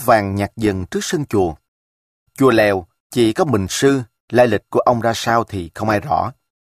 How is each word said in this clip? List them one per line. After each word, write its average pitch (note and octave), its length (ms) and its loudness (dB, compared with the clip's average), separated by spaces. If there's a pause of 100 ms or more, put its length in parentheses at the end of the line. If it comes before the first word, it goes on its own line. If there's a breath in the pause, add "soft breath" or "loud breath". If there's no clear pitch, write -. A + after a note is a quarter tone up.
vàng G#2+ 300 2
nhạt G2+ 220 -2
dần G2 300 -2
trước - 180 -8
sân D3+ 200 -4
chùa. F#2 300 0 (800)
Chùa C3+ 160 2
Lèo G#2 360 2 (240)
chỉ A2+ 220 2
có F3 120 0
mình G#2+ 240 0
sư, C#3 340 0 (260)
lai B2 200 4
lịch G#2 220 -4
của B2 100 0
ông A#2+ 200 0
ra A#2 140 -2
sao A#2 300 0
thì F2+ 300 -10
không G#2+ 140 -6
ai G#2 120 0
rõ. G2 320 -2 (420)